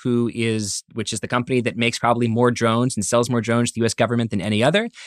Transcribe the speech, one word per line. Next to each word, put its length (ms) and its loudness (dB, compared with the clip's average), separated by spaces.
who 280 0
is, 600 -2
which 200 -6
is 60 -6
the 80 -6
company 360 0
that 140 -4
makes 220 0
probably 300 2
more 240 2
drones 440 0
and 80 -2
sells 240 2
more 120 0
drones 320 0
to 20 -20
the 60 -6
U 60 2
S 80 0
government 360 0
than 100 -2
any 220 0
other. 260 2